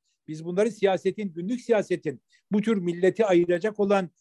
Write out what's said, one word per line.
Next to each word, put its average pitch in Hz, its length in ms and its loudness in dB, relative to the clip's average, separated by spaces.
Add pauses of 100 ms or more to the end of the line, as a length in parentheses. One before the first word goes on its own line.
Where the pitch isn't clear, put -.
(280)
Biz 156 180 -12
bunları 196 260 0
siyasetin, 190 640 -2
günlük 185 280 -6
siyasetin, 185 600 -2 (300)
bu 208 100 2
tür 220 160 0
milleti 180 480 0
ayıracak 175 540 2
olan 196 300 2 (120)